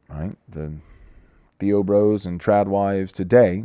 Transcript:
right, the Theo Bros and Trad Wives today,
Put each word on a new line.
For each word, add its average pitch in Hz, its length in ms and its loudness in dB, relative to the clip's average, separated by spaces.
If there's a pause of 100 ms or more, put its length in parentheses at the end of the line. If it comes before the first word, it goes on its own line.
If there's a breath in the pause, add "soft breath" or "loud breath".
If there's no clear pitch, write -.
(100)
right, 78 260 -10 (100)
the 76 280 -12 (840 soft breath)
Theo 101 240 2
Bros 101 440 2
and 87 120 -6
Trad 101 280 2
Wives 98 440 -2
today, 98 540 2